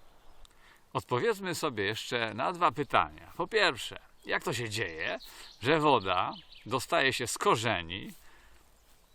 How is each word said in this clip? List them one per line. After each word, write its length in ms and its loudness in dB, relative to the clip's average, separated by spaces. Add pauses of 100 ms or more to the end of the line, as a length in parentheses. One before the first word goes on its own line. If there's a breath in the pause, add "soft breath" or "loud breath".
(920 soft breath)
Odpowiedzmy 640 -2
sobie 300 -2
jeszcze 500 -2
na 180 -2
dwa 200 2
pytania. 640 0
Po 100 -2
pierwsze, 540 0 (240)
jak 200 -2
to 80 0
się 180 -4
dzieje, 480 -4 (440 loud breath)
że 180 4
woda 520 4 (340)
dostaje 460 2
się 140 -4
z 120 -6
korzeni 760 0 (1000 soft breath)